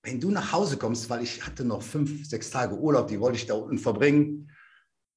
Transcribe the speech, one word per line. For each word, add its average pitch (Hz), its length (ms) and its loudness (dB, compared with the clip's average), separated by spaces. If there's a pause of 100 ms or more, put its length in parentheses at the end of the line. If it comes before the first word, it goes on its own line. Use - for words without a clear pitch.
„Wenn 127 180 -6
du 175 100 0
nach 190 220 -2
Hause 170 240 2
kommst“, 113 320 -2
weil 120 140 -2
ich - 240 -8
hatte - 180 -6
noch 107 180 -2
fünf, - 460 -2
sechs - 220 -6
Tage 123 260 -2
Urlaub, 131 320 4
die 104 120 -4
wollte 117 180 2
ich - 80 -6
da 107 80 0
unten 110 240 -2
verbringen 147 720 4 (680)